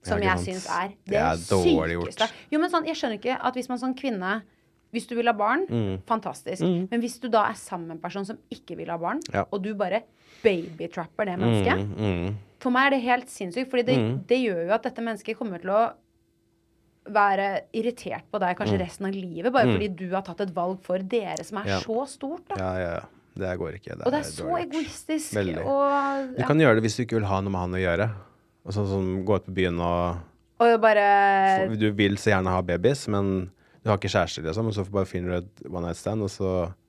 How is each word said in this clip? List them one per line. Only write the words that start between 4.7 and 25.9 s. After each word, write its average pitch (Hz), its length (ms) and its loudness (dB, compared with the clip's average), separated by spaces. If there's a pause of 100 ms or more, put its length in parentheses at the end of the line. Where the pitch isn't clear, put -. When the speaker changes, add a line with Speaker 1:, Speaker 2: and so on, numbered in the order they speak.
Speaker 1:
hvis 240 140 -6
du 240 80 -8
vil 233 120 0
ha 240 60 4
barn, 226 380 2
Speaker 2:
Mm. 101 340 0
Speaker 1:
fantastisk. 185 580 -4
Speaker 2:
Mm. 180 280 0
Speaker 1:
Men 233 100 0
hvis 247 200 -6
du 254 80 -6
da 214 200 4
er 220 60 -4
sammen 170 320 -10
med 165 100 -12
en 165 60 -14
person 196 220 -6
som 190 120 -10 (140)
ikke 175 260 -12
vil 165 140 -10
ha 170 80 -4
barn, 190 220 -4 (120)
Speaker 2:
Ja. 196 200 0
Speaker 1:
og 202 100 -4
du 214 120 -6
bare 196 280 -2 (400)
babytrapper 170 800 -2
det 190 140 -4
mennesket, 104 480 4
Speaker 2:
Mm, 101 100 -6
mm. 98 380 0 (240)
Speaker 1:
for 254 120 -2
meg 262 160 4
er 277 100 6
det 247 60 0
helt 247 260 0
sinnssykt, 233 420 -6
fordi 247 160 2
det, - 100 4
Speaker 2:
Mm. 120 300 0
Speaker 1:
det 247 160 4
gjør 175 240 0
jo 185 80 2
at 226 80 0
dette 254 200 -6
mennesket 220 360 -6
kommer 190 220 -6
til 185 100 -6
å 220 220 4 (1120)
være 202 400 4 (300)
irritert 226 560 -4
på 214 100 -2
deg 180 160 0
kanskje 104 200 2
Speaker 2:
Mm. 185 40 0
Speaker 1:
resten 180 240 -6
av 196 80 -2
livet, 185 380 -4
bare 247 140 6
Speaker 2:
Mm. 110 100 6
Speaker 1:
fordi 190 200 0
du 180 140 -8
har 190 120 -2
tatt 175 180 -10
et 185 140 -4
valg 185 280 -2
for 180 160 -2
dere 190 460 -4
som 214 140 -8
er 302 100 -4
Speaker 2:
Ja. 196 120 2
Speaker 1:
så 226 280 -2
stort, 294 400 -10
da. 392 100 -6
Speaker 2:
Ja, 92 200 -2
ja, 87 160 -2
ja. - 60 -4 (380)
Det 92 200 -4
går 82 160 -6
ikke. - 240 -12
Det - 80 -4
Speaker 1:
Og 254 60 2
det - 20 -2
er 294 40 0
Speaker 2:
er 302 40 -4
Speaker 1:
så - 220 -10
Speaker 2:
dårlig 339 260 -4
gjort. - 20 -10
Speaker 1:
egoistisk, 311 600 -6
Speaker 2:
Veldig. 85 320 -2
Speaker 1:
og, 277 680 0